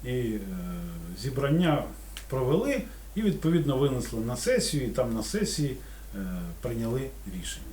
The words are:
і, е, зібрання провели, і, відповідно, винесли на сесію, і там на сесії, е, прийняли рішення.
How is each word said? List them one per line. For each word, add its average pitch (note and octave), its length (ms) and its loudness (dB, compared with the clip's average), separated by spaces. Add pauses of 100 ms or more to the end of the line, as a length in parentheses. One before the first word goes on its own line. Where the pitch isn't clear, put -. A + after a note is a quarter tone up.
і, B2 40 -4
е, A#2 300 0 (800)
зібрання C#3 640 4 (460)
провели, F3+ 520 4 (340)
і, G3+ 60 0
відповідно, D#3+ 560 4
винесли B2 420 2
на A#2 160 -2
сесію, G3+ 500 2
і A2+ 40 0
там A#2 240 2
на A2 100 0
сесії, D3+ 540 0 (380)
е, - 20 -6 (440)
прийняли A#2 400 0 (380)
рішення. - 340 -8